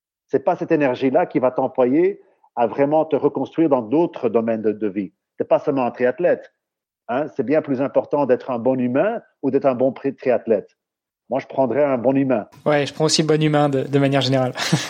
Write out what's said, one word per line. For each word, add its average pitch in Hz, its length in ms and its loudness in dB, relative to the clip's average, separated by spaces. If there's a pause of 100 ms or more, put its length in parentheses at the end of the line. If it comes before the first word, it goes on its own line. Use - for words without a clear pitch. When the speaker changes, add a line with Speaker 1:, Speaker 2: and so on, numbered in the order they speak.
(280)
Speaker 1:
C'est - 160 -2
pas 180 120 0
cette 170 160 -4
énergie-là 156 540 2
qui 165 140 -4
va 123 120 2
t'employer 135 680 0 (340)
à 120 120 0
vraiment 147 380 2
te 151 100 -2
reconstruire 139 540 0
dans 135 120 2
d'autres 135 480 0
domaines 113 320 0
de, 107 100 0
de 104 160 -4
vie. 95 260 -6 (240)
T'es - 80 -4
pas 156 140 2
seulement 135 260 -2
un 117 60 -2
triathlète. 127 640 -2 (540)
Hein ? 135 280 -4
C'est 131 80 -4
bien 147 180 0
plus 139 200 -4
important 143 440 -2
d'être 123 260 0
un 120 80 -4
bon 131 200 0
humain 143 420 0 (200)
ou 135 100 -2
d'être 139 140 0
un 131 100 2
bon 127 160 2
pri-, 135 240 -6
triathlète. 113 640 -2 (520)
Moi, 113 100 -4
je - 80 -14
prendrais 135 360 0
un 135 140 0
bon 123 180 0
humain. 131 320 0 (180)
Speaker 2:
Ouais, 147 200 2
je - 80 -10
prends 156 120 -2
aussi 151 160 0
le 160 60 0
bon 156 140 2
humain 147 280 2
de, 135 140 -2
de 139 160 0
manière 139 220 2
générale. 127 320 0 (360)